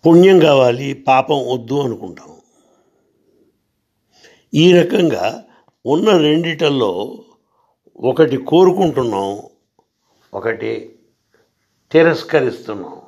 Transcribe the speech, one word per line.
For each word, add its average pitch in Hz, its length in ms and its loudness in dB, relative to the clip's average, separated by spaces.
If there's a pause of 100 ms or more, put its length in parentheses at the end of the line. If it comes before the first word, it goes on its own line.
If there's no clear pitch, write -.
పుణ్యం 180 360 6
కావాలి, 135 480 2 (200)
పాపం 135 380 0
వద్దు 123 340 -6
అనుకుంటాం. 104 500 -10 (2250)
ఈ 160 200 4
రకంగా 175 520 0 (600)
ఉన్న 156 240 -2 (100)
రెండిటల్లో 151 760 -2 (1040)
ఒకటి 131 380 0 (140)
కోరుకుంటున్నాం, 139 800 0 (1000)
ఒకటి 113 400 -8 (1200)
తిరస్కరిస్తున్నాం. 123 1040 -2 (120)